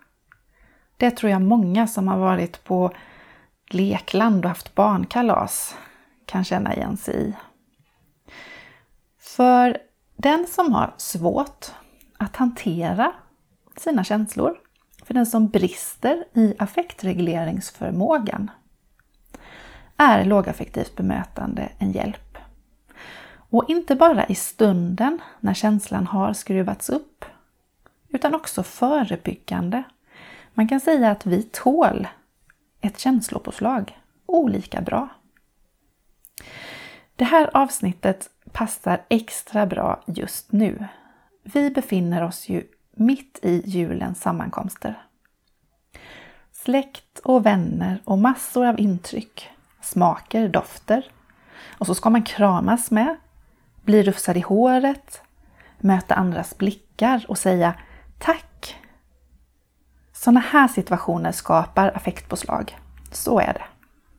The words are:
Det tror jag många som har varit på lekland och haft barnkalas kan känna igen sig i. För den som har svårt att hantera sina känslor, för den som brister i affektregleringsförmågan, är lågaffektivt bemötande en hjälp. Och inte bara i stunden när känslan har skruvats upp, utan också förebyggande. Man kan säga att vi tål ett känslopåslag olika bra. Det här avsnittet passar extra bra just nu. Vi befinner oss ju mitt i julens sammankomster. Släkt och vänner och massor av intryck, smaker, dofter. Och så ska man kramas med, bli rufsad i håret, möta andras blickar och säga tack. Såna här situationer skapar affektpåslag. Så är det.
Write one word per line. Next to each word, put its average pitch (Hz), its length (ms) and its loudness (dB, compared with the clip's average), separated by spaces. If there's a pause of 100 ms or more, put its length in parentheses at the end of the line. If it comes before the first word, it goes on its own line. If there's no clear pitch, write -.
(960)
Det 247 140 2
tror 220 220 0
jag 190 100 2
många 208 440 2
som 196 220 -2
har 185 100 0
varit 180 460 -2
på 180 280 0 (800)
lekland 196 760 0
och 180 40 0
haft - 260 -10
barnkalas 202 1040 0 (500)
kan - 180 -4
känna 190 300 -2
igen - 220 -6
sig - 320 -4
i. 208 60 -8 (1800)
För 247 600 4 (380)
den 320 300 2
som 349 260 0
har - 240 0
svårt - 720 -4 (500)
att - 200 -6
hantera 208 760 -2 (640)
sina 254 280 -2
känslor, 214 520 -2 (460)
för - 120 -6
den 240 120 2
som 220 220 2
brister 214 760 -2 (100)
i 220 240 4
affektregleringsförmågan, 185 1900 -4 (1500)
är 220 280 6
lågaffektivt - 720 -2
bemötande - 720 -6 (100)
en 196 140 -4
hjälp. - 460 -8 (1120)
Och 233 200 2
inte 339 240 0
bara 311 320 6
i 190 80 0
stunden 196 840 0 (200)
när 202 140 -2
känslan 196 520 0
har 202 260 -2
skruvats 196 580 -4
upp, - 340 -8 (840)
utan 285 260 -2
också - 280 -6
förebyggande. 202 1200 -2 (720)
Man 220 140 2
kan 269 120 0
säga 262 300 4
att 202 160 -2
vi 185 160 2
tål 254 640 0 (720)
ett - 180 -4
känslopåslag - 1040 -2 (260)
olika 240 540 0
bra. 233 280 -4 (2000)
Det 254 80 2
här 302 320 4
avsnittet 190 720 -2 (220)
passar 185 560 -4
extra 220 580 -2
bra - 400 -4
just - 460 -10
nu. 208 340 0 (560)
Vi 285 280 0
befinner 175 520 -2
oss 170 260 -8
ju 180 160 -6 (320)
mitt 247 460 0
i 175 220 0
julens 180 560 -4
sammankomster. - 840 -8 (1500)
Släkt - 680 -4
och 254 280 2
vänner 180 580 0
och 190 140 0
massor 247 480 2
av 220 140 0
intryck, - 720 -4 (340)
smaker, 185 640 0
dofter. - 580 -2 (720)
Och 196 80 -4
så 175 80 0
ska 220 160 2
man 226 120 6
kramas 202 680 2
med, 247 260 2 (680)
bli 208 200 6
rufsad 190 340 0
i 180 40 -2
håret, 254 840 0 (560)
möta 190 360 2
andras 180 440 -4
blickar 214 680 -2
och 196 100 -4
säga 175 360 2 (440)
tack. - 580 -4 (1400)
Såna 240 280 4
här 269 280 4
situationer 170 640 -2
skapar 175 640 2
affektpåslag. - 800 -8 (340)
Så - 260 0
är - 140 2
det. - 120 -8 (540)